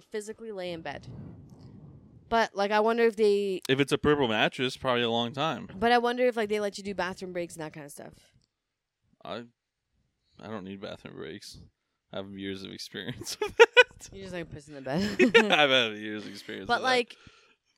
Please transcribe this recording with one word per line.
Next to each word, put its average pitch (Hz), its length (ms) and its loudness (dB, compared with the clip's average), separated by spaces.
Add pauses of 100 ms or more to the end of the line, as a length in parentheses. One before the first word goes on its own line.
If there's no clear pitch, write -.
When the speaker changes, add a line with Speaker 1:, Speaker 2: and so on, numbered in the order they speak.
Speaker 1:
could - 100 -20
physically 220 420 -10
lay 180 200 -8
in 165 80 -8
bed? 147 260 -10 (1200)
But, 226 240 2
like, 202 160 0
I 214 100 4
wonder 226 240 4
if 226 120 2
they 202 520 2
Speaker 2:
If 131 120 4
it's 139 120 2
a 143 60 2
purple 143 300 4
mattress, 127 480 0
probably 123 260 0
a 117 80 2
long 117 220 0
time. 139 420 -4
Speaker 1:
But 214 160 2
I 240 80 6
wonder 247 280 0
if, 233 100 0
like, 214 120 -2
they 208 120 -2
let 202 180 -6
you 196 60 -12
do 202 100 -6
bathroom 185 380 -6
breaks 175 240 -6
and 160 80 -8
that 151 80 -12
kind 156 120 -14
of 143 80 -16
stuff. - 200 -16 (1120)
Speaker 2:
I, 110 180 -10 (960)
I - 60 -14
don't 104 180 -10
need 95 160 -12
bathroom 92 360 -12
breaks. 90 420 -14 (540)
I - 60 -8
have 98 120 -12
years 98 320 -8
of 95 80 -12
experience - 680 -10
<laughs> - 20 -6
with 415 160 -8
that. - 560 6
Speaker 1:
You 196 100 -14
just, 190 120 -14
like, 170 180 -8
piss - 160 -18
in 151 60 -16
the 139 60 -14
bed. 135 220 -2
Speaker 2:
<laughs> 208 500 6
I've 151 180 6
had 117 260 4
years 107 280 -6
of 104 60 -12
experience 101 380 -12
Speaker 1:
But, 226 140 0
Speaker 2:
with 254 60 0
that. 254 80 4
Speaker 1:
like, 247 200 -2 (600)